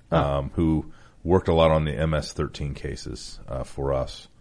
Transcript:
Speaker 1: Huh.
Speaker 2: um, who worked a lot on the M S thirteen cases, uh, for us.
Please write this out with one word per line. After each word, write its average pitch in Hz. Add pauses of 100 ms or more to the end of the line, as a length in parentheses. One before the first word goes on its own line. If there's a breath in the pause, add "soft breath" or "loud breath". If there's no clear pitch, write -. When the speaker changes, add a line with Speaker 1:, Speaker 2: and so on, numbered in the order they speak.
(100)
Speaker 1:
Huh. 73
Speaker 2:
um, 69
who 80 (340 soft breath)
worked 87
a 92
lot 80
on 78
the 76
M 80
S 73
thirteen 73
cases, - (100)
uh, 64
for 69
us. - (140 soft breath)